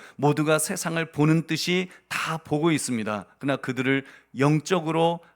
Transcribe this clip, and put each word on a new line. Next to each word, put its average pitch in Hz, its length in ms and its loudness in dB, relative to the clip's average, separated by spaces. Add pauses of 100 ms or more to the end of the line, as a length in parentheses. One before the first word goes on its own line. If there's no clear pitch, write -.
(160)
모두가 151 420 2
세상을 165 540 -4
보는 156 340 4
듯이 180 420 -2 (200)
다 - 300 -6
보고 151 340 0
있습니다. 123 240 -2
있습니다. 107 300 -6 (120)
그러나 135 180 -2
그들을 131 480 -2 (340)
영적으로 160 840 2 (160)